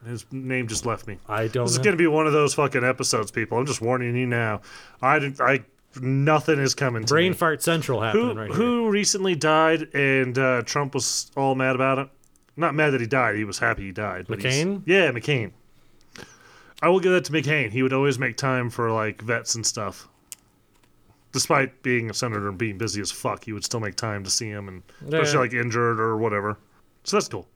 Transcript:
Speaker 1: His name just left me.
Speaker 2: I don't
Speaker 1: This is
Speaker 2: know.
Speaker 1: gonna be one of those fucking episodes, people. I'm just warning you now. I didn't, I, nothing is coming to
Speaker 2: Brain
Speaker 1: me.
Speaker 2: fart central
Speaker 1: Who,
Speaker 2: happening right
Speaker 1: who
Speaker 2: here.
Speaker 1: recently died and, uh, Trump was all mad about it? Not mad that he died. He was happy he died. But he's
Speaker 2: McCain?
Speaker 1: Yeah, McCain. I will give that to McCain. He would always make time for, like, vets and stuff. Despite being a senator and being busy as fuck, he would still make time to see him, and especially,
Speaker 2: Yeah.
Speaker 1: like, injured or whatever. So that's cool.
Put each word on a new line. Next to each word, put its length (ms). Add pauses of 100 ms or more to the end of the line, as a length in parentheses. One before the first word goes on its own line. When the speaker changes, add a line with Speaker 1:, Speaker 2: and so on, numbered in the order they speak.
Speaker 1:
His 240
name 360
just 180
left 220
me. 100 (100)
Speaker 2:
I 200
don't 180
Speaker 1:
This 80
is 60
Speaker 2:
know. 60
Speaker 1:
gonna 120
be 100
one 200
of 60
those 200
fucking 300
episodes, 480
people. 260
I'm 80
just 160
warning 340
you 100
now. 360 (400)
I 180
didn't, 220
I, 200 (400)
nothing 580
is 140
coming 300
to 100
Speaker 2:
Brain 180
Speaker 1:
me. 60
Speaker 2:
fart 260
central 360
Speaker 1:
Who, 60
Speaker 2:
happening 320
right 140
Speaker 1:
who 320
Speaker 2:
here. 80
Speaker 1:
recently 440
died 580
and, 440
uh, 260
Trump 300
was 420
all 200
mad 200
about 240
it? 100 (460)
Not 200
mad 160
that 100
he 60
died. 280
He 80
was 160
happy 240
he 80
died. 360
But 140
he's 120 (120)
Speaker 2:
McCain? 200
Speaker 1:
Yeah, 260
McCain. 400 (1300)
I 80
will 100
give 120
that 140
to 60
McCain. 400
He 120
would 100
always 260
make 180
time 320
for, 220
like, 300
vets 340
and 100
stuff. 420 (1300)
Despite 500
being 260
a 40
senator 340
and 100
being 200
busy 240
as 100
fuck, 340
he 80
would 120
still 140
make 160
time 280
to 60
see 180
him, 200
and 160 (200)
especially, 300
Speaker 2:
Yeah. 60
Speaker 1:
like, 140
injured 460
or 180
whatever. 400 (460)
So 140
that's 100
cool. 280